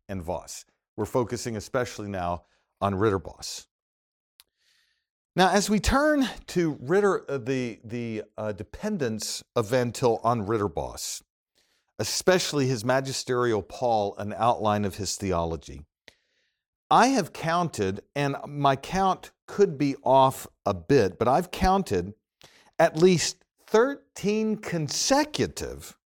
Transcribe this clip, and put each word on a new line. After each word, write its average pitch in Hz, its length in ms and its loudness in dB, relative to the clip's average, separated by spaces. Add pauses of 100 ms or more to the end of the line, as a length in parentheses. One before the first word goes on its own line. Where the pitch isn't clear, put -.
and 95 140 -8
Vos. - 440 -8 (300)
We're 107 100 -4
focusing 117 500 -2
especially 107 540 -6
now 87 340 -4 (360)
on 98 140 0
Ridderbos. 95 720 -2 (1700)
Now, 180 140 4
as 190 180 2
we 208 120 2
turn 285 500 2 (180)
to 165 320 0
Ritter, 185 480 2
uh, 139 120 -4
the, 123 440 -4
the, 113 400 -6 (140)
uh, 107 140 -4
dependence 117 920 -6 (120)
of 110 140 0
Van 120 220 2
Til 117 320 2
on 117 220 2
Ridderbos, 95 800 -4 (720)
especially 147 720 0
his 120 180 -4
magisterial 127 800 0
Paul, 110 560 -2
an 104 180 -6
outline 104 480 2
of 92 120 -4
his 95 180 -6
theology, 82 720 -4 (1040)
I 190 180 6
have 247 240 0
counted, 151 720 -2 (160)
and 139 180 -2 (100)
my 143 300 0
count 185 560 -2 (160)
could 185 300 2
be 139 260 0
off 131 420 4 (200)
a 101 80 2
bit, 95 440 4
but 117 120 2
I've 170 200 2
counted 175 640 0 (640)
at 156 200 4
least 175 480 4 (200)
thirteen 220 920 0
consecutive 135 1400 -2 (140)